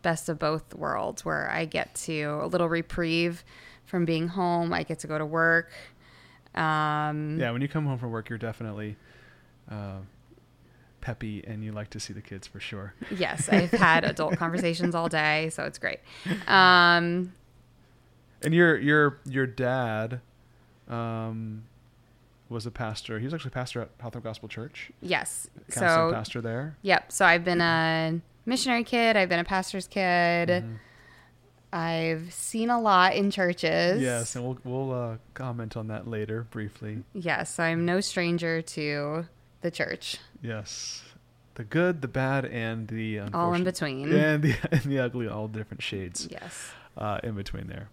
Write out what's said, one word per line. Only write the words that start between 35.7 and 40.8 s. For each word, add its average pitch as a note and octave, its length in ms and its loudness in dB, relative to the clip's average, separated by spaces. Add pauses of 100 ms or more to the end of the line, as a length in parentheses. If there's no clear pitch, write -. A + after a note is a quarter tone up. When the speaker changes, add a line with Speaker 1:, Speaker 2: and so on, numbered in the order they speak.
Speaker 2:
on A2 120 -6
that G#2+ 200 -8
later A2 440 -4
briefly. G#2+ 520 -8 (100)
Speaker 1:
Yes, E3 420 -2
so E3+ 80 -2
I'm E3 200 0
no F3 160 2
stranger E3+ 600 0
to D3 640 -4 (360)
the E3+ 100 -2
church. - 460 -6 (260)
Speaker 2:
Yes. - 580 -10 (540)